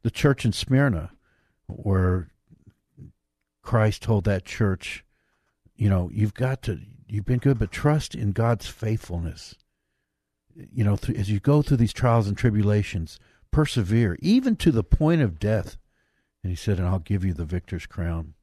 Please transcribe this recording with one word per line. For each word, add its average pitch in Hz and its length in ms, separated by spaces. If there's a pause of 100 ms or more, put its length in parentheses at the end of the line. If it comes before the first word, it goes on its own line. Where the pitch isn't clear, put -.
The 113 80
church - 340
in 110 80
Smyrna, 131 600 (540)
where 92 640 (1300)
Christ 107 400
told 101 220
that 98 200
church, - 600 (720)
you 104 120
know, 90 240
"You've 107 220
got 131 280
to, - 180 (280)
you've 104 160
been 123 140
good, 135 200
but 107 120
trust - 440
in 104 180
God's 113 340
faithfulness." 87 920 (1000)
You 123 300
know, 101 120
th-, - 220
as 95 120
you 101 100
go 147 220
through 139 160
these 113 140
trials 117 360
and 104 80
tribulations, 104 840 (320)
persevere, 113 680
even 226 360
to - 140
the 110 140
point 160 360
of 92 180
death. 107 380 (680)
And 92 80
he 87 60
said, 98 220
"And 90 80
I'll 92 120
give 92 260
you 95 80
the 82 120
victor's 85 420
crown." 82 560